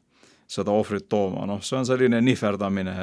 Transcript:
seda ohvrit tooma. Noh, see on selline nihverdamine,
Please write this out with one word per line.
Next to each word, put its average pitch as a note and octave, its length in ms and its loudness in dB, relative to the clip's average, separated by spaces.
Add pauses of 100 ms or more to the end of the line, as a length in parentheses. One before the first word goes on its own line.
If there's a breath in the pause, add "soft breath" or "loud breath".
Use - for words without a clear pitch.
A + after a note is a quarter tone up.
(520 soft breath)
seda G2+ 220 -2
ohvrit G#2 340 0
tooma. G2+ 400 -2
Noh, G2+ 160 -6
see C3 140 -4
on B2+ 100 -2
selline B2+ 360 4
nihverdamine, G2 800 0